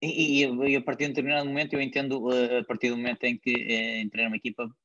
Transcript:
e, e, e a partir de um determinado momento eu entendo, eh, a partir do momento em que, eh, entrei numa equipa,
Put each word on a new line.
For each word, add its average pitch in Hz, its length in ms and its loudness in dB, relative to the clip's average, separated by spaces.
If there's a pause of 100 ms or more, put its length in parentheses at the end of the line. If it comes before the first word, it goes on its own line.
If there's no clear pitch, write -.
e, 151 440 2
e, 127 260 2
e 139 40 4
a 127 60 2
partir 123 240 -2
de 147 40 0
um 131 40 -6
determinado 143 340 0
momento 147 260 -2
eu 139 80 2
entendo, 131 500 -2
eh, 123 280 4
a 110 40 0
partir 120 280 -2
do 120 60 -2
momento 120 260 -4
em 123 140 0
que, 123 160 -2
eh, 113 480 0
entrei 110 240 -2
numa 110 120 -2
equipa, 117 320 -6 (160)